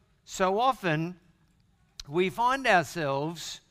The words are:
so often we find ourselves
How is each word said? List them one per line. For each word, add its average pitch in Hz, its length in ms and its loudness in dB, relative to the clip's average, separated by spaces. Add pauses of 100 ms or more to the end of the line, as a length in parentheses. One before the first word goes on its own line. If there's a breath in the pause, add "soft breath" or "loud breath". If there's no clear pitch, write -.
(240)
so 190 340 0
often 180 600 0 (880)
we 175 220 2
find 254 360 0
ourselves 160 960 0 (100)